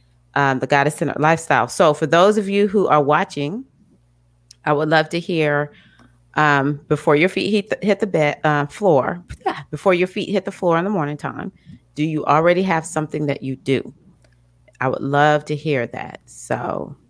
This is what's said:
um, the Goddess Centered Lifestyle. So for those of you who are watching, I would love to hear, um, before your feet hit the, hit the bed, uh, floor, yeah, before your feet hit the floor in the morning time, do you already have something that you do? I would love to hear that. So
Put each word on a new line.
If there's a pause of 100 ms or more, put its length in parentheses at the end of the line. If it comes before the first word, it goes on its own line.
(360)
um,
the
Goddess
Centered
Lifestyle.
So
for
those
of
you
who
are
watching, (1000)
I
would
love
to
hear, (640)
um,
before
your
feet
hit
the,
hit
the
bed,
uh,
floor, (220)
yeah, (100)
before
your
feet
hit
the
floor
in
the
morning
time, (440)
do
you
already
have
something
that
you
do? (840)
I
would
love
to
hear
that.
So (140)